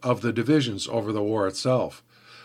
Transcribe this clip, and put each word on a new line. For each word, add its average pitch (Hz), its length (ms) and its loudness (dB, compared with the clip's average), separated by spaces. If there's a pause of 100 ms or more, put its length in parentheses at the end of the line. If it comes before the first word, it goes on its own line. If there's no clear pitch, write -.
of 120 200 0
the 120 100 0
divisions 120 560 0
over 110 240 -2
the 104 100 -2
war 104 260 0
itself. 120 540 -2 (420)